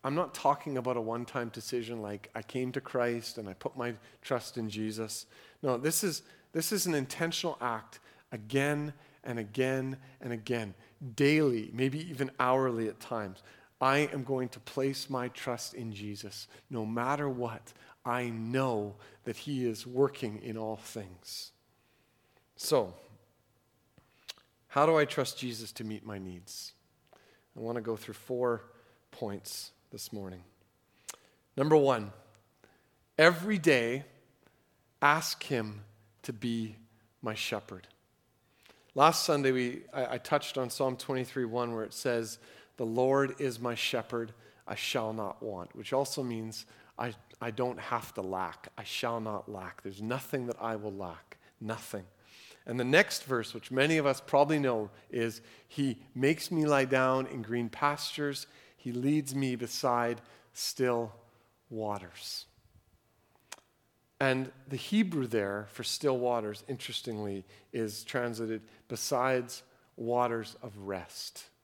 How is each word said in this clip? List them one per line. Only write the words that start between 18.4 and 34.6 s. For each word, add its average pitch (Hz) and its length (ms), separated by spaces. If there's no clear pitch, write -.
that 117 120
he 131 300
is 110 200
working 123 560
in 113 140
all 110 200
things. - 760
So, 104 380
how 143 180
do 160 100
I 147 80
trust 139 340
Jesus 117 340
to 113 120
meet 107 220
my 104 100
needs? 92 560
I 113 60
want 117 160
to 113 60
go 113 140
through 107 180
four 123 480
points - 640
this - 220
morning. 92 320
Number 151 200
one, 120 360
every 175 400
day, 135 460